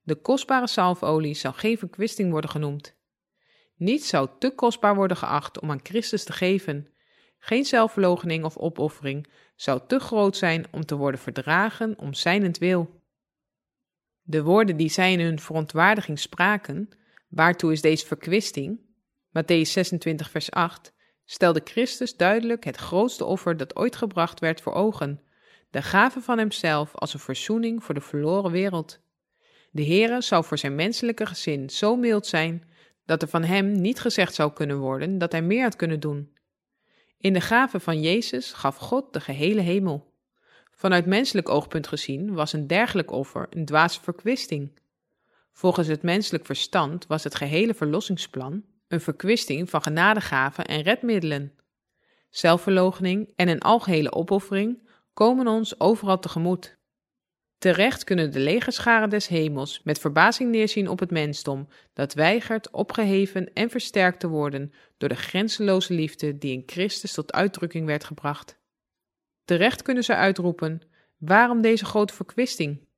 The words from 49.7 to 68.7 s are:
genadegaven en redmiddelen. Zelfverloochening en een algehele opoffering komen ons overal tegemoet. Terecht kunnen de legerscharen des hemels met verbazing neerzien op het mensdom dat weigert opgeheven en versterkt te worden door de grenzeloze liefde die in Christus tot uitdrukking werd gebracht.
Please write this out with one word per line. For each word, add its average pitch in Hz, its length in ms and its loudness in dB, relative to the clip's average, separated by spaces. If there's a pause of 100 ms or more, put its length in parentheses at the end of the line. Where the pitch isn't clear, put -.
genadegaven 156 840 2
en 151 160 -4
redmiddelen. 160 720 0 (760)
Zelfverloochening 185 1080 2
en 180 120 4
een 165 140 2
algehele 190 500 2
opoffering 196 800 -2 (240)
komen 247 340 4
ons 220 320 0
overal 196 400 4
tegemoet. 175 580 -4 (800)
Terecht 190 460 2
kunnen 160 280 0
de 135 80 -2
legerscharen 220 720 2
des 208 180 0
hemels 151 560 -2
met 151 160 -2
verbazing 196 520 4
neerzien 214 380 0
op 185 100 -4
het 185 120 -4
mensdom 147 560 -4 (260)
dat 143 200 -4
weigert 214 580 0
opgeheven 196 840 0
en 233 160 -2
versterkt 185 500 0
te 175 80 -4
worden 147 460 -2 (240)
door 143 120 -2
de - 60 -2
grenzeloze 190 800 0
liefde 156 440 -4
die 139 160 -4
in 127 120 -6
Christus - 480 -6
tot - 180 -8
uitdrukking 170 540 -2
werd 147 180 -2
gebracht. - 560 -10 (840)